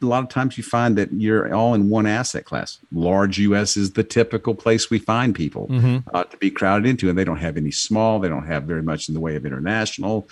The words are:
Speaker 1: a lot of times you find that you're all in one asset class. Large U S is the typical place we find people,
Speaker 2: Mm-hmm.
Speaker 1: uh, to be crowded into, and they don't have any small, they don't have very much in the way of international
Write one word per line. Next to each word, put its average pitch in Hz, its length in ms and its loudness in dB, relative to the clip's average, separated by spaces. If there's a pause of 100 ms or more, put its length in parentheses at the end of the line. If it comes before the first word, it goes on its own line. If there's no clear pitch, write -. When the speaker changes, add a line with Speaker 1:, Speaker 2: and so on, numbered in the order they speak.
Speaker 1:
a 131 40 0
lot 123 160 2
of 127 80 -8
times 131 280 -2
you 117 60 -10
find 117 320 2
that 101 160 0
you're 107 420 2
all 117 200 2
in 101 160 4
one 107 160 2
asset 110 380 -2
class. - 340 -8 (140)
Large 92 460 2
U 101 160 4
S 101 220 0
is 98 160 0
the 113 120 0
typical 113 500 0
place 113 360 0
we 113 80 2
find 113 360 0
people, - 340 -6
Speaker 2:
Mm-hmm. 127 300 2 (160)
Speaker 1:
uh, 87 100 -2
to - 140 -14
be 98 120 0
crowded 104 380 2
into, 120 220 2
and 87 80 0
they 95 60 2
don't 82 140 -2
have 80 200 -4
any 76 120 -2
small, 110 500 0
they 95 80 0
don't 76 180 -4
have 78 180 -4
very 80 180 -4
much 78 260 -4
in 78 60 -4
the 80 60 -4
way 80 160 -2
of 67 100 -6
international 101 840 -4